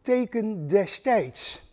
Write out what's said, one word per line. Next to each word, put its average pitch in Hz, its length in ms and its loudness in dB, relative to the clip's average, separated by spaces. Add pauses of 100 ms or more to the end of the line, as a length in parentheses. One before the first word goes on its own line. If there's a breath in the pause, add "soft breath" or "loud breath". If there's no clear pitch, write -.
teken 220 640 -2
destijds. 190 1040 0